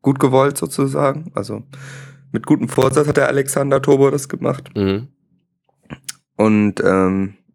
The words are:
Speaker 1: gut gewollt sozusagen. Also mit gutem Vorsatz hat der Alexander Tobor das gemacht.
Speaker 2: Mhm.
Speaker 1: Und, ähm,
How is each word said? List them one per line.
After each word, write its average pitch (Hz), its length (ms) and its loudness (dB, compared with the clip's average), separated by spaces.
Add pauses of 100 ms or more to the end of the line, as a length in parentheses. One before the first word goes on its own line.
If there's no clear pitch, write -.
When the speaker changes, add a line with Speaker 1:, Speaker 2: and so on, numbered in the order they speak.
Speaker 1:
gut 135 180 0
gewollt 139 380 4
sozusagen. 147 760 -4
Also 107 300 -8 (680)
mit - 140 -6
gutem - 240 0
Vorsatz 147 380 2
hat 147 100 0
der 139 120 2
Alexander 139 520 0
Tobor 139 300 4
das 139 180 -4
gemacht. - 460 -6
Speaker 2:
Mhm. 101 320 -2 (1300)
Speaker 1:
Und, 104 460 0
ähm, 95 520 0 (200)